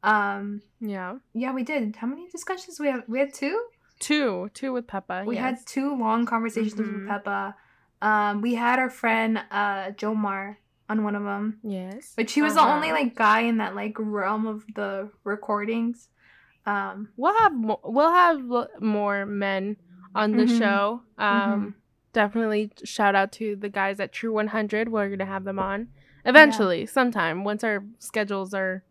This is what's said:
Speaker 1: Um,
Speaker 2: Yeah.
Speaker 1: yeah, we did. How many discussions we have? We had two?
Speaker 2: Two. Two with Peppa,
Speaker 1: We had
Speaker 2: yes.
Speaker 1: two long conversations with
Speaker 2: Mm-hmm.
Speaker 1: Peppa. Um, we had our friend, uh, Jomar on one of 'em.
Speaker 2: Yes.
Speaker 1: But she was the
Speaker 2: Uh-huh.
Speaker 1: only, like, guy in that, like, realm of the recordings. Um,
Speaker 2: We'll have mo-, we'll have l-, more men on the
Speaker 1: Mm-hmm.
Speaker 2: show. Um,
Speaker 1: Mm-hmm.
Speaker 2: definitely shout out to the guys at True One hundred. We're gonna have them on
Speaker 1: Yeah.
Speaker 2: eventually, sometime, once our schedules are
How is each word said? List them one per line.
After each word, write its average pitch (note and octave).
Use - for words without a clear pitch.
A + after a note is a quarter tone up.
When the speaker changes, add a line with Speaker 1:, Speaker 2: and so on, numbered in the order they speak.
Speaker 1:
Um, G3+
Speaker 2:
Yeah. G3+
Speaker 1:
yeah, B3+
we C4
did. A#3+
How A3+
many D#4+
discussions F4+
we D4
have? B3
We A#3+
had C#4
two? F4
Speaker 2:
Two. G#3+
Two C4+
with A#3+
Peppa, F#3+
Speaker 1:
We A#3
had B3+
Speaker 2:
yes. -
Speaker 1:
two C#4
long A#3
conversations A3+
with G#3+
Speaker 2:
Mm-hmm. G3+
Speaker 1:
Peppa. G3+
Um, G#3
we A#3+
had A#3+
our B3+
friend, A3+
uh, G3+
Jomar G#3
on G#3+
one G#3
of G3+
'em. G#3
Speaker 2:
Yes. G3
Speaker 1:
But A#3
she D4
was D4+
the D#4+
Speaker 2:
Uh-huh. C#4+
Speaker 1:
only, D#4+
like, C#4+
guy A3
in A#3
that, G#3
like, G#3+
realm G#3+
of G#3+
the G3
recordings. G#3+
Um, G3+
Speaker 2:
We'll F4
have G4+
mo-, A3
we'll C#4+
have F4
l-, A#3+
more G#3
men G3+
on G#3+
the A#3+
Speaker 1:
Mm-hmm. A#3+
Speaker 2:
show. G#3
Um, G3+
Speaker 1:
Mm-hmm. G3+
Speaker 2:
definitely G#3+
shout G3+
out G3
to G#3+
the G3+
guys G3+
at G3
True A3+
One G#3+
hundred. G#3+
We're G#3
gonna G3
have G3
them G3
on G3
Speaker 1:
Yeah. B3
Speaker 2:
eventually, A3
sometime, G3
once G#3
our G#3
schedules G3+
are F#3